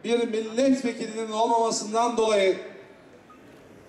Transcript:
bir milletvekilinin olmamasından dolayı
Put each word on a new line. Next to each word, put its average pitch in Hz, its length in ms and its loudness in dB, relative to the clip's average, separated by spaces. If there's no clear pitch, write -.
bir 233 240 0
milletvekilinin 226 1040 -2
olmamasından 226 840 0
dolayı 202 400 2